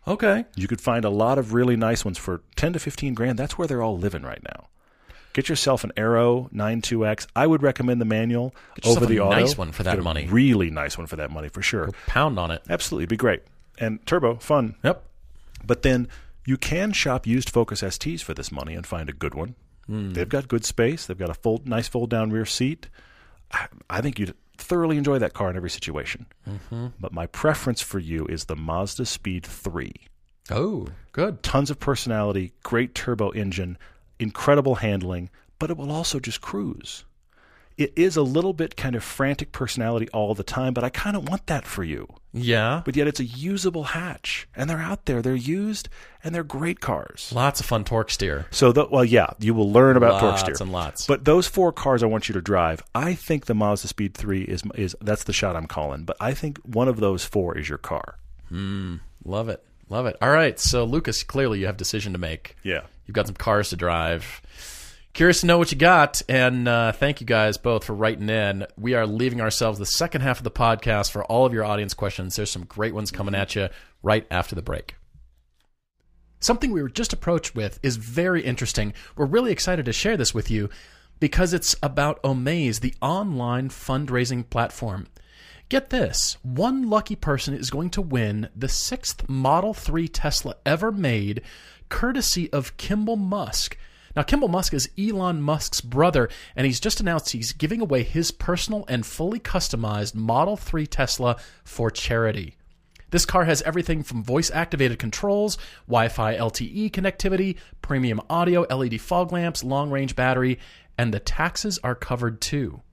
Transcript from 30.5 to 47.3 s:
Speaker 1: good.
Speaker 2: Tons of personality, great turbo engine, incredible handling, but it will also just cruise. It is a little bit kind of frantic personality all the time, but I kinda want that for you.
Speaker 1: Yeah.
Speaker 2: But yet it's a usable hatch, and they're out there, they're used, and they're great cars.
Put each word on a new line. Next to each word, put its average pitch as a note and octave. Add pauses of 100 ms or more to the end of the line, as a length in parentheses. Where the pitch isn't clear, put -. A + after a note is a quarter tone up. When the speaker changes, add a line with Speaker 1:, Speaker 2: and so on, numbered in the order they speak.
Speaker 1:
good. E3
Speaker 2:
Tons C#3
of D3
personality, G#2 (100)
great B2
turbo A2
engine, F#2 (400)
incredible C3+
handling, F#2 (300)
but D#3
it E3
will C#3
also D#3
just A#2+
cruise. - (720)
It C#3+
is E3
a D#3
little D#3
bit E3
kind C3
of A2+
frantic C#3
personality A#2
all G#2+
the G2+
time, B2+
but A#2+
I B2
kinda G3+
want E3
that D3
for -
you. D2 (240)
Speaker 1:
Yeah. A#2
Speaker 2:
But C#3+
yet D3
it's C#3+
a B2+
usable E3+
hatch, -
and C#3+
they're D#3+
out F3
there, B2
they're B2+
used, F#3 (340)
and D#3+
they're E3+
great D#3
cars. -